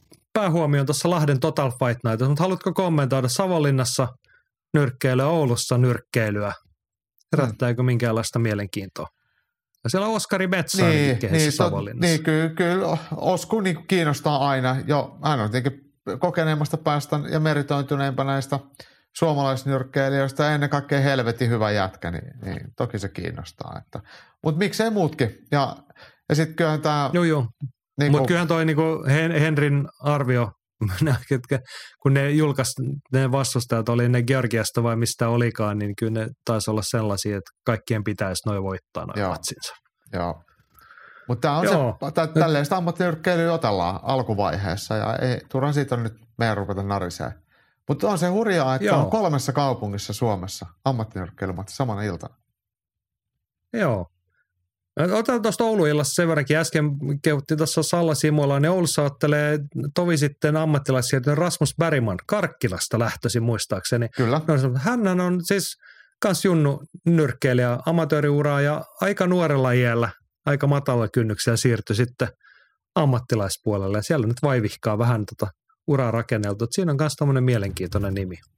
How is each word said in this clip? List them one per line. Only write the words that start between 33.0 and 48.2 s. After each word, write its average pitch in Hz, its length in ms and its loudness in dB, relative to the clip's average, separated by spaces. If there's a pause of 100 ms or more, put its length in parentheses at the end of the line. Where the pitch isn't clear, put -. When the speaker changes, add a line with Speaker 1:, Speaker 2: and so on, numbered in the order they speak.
Speaker 1:
ne 131 180 2
vastustajat 123 580 -2
oli 120 200 2
ne 123 140 2
Georgiasta 120 600 0
vai 117 120 0
mistä 117 340 0
olikaan, 113 480 0
niin 104 180 -4
kyllä 113 160 -2
ne 110 160 -4 (180)
taisi 110 260 -2
olla 107 100 -2
sellaisia, 104 560 -2
että - 140 -12 (140)
kaikkien 110 380 -2
pitäisi 98 460 -4
noi 98 140 -4
voittaa 92 420 -8
noi 90 160 -6
Speaker 2:
Joo. 95 80 -2
Speaker 1:
matsinsa. - 440 -8 (400)
Speaker 2:
Joo. 87 300 -4 (840)
Mut 120 140 -4
tää 151 160 2
on 180 80 2
Speaker 1:
Joo. 151 400 2
Speaker 2:
se, 147 60 -6
tä-, 160 160 0
tälleen 160 380 2
sitä 185 120 0
ammattinyrkkeilyä 170 760 0
otellaan 98 500 0
alkuvaiheessa 101 920 -2
ja 107 200 -2
ei, 123 260 -2 (100)
turhaan 139 220 0
siitä 139 240 -2
nyt 113 160 -4 (240)
meidän 113 200 0
ruveta 98 260 -4
narisee. 92 480 -4 (580)
Mut 151 140 -2
on 202 140 2
se 165 100 0